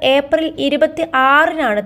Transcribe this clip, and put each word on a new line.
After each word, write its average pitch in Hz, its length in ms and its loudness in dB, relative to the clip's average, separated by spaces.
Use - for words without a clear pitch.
ഏപ്രിൽ 285 340 0
ഇരുപത്തിയാറിനാണ് 294 1200 0